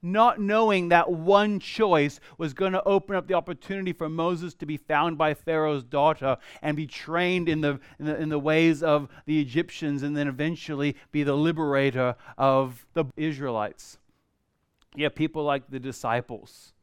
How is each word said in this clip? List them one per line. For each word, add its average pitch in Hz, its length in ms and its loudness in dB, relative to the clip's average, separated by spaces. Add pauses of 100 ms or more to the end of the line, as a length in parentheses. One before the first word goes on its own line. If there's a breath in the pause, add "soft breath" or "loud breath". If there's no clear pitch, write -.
not 214 360 4
knowing 202 520 2
that 170 200 6
one 196 480 4
choice 165 600 0 (160 loud breath)
was 160 160 -4
gonna 185 320 0
open 196 320 0
up 180 100 -4
the 185 80 -2
opportunity 180 600 -4
for 156 160 -6
Moses 165 440 -4
to - 120 -12
be 147 100 -6
found 156 400 0
by 156 160 2
Pharaoh's 156 500 -2
daughter 139 540 0 (240 loud breath)
and 151 160 -4
be 156 100 -6
trained 175 640 -2
in 156 140 0
the, 143 180 -2 (180 loud breath)
in 147 60 -10
the, 151 160 -4
in 156 80 -4
the 151 100 -2
ways 151 440 2
of 147 260 2 (160 loud breath)
the 151 160 0
Egyptians 143 600 -4
and 147 120 -4
then 147 140 -2
eventually 147 680 -4 (180 loud breath)
be 147 100 0
the 143 120 0
liberator 139 800 0 (220 loud breath)
of 135 560 0
the 160 140 -2 (100)
Israelites. 135 800 -6 (960)
You 143 100 -4
have 147 100 -2
people 156 300 -4
like 139 260 -2
the 135 100 -10
disciples 120 1040 -6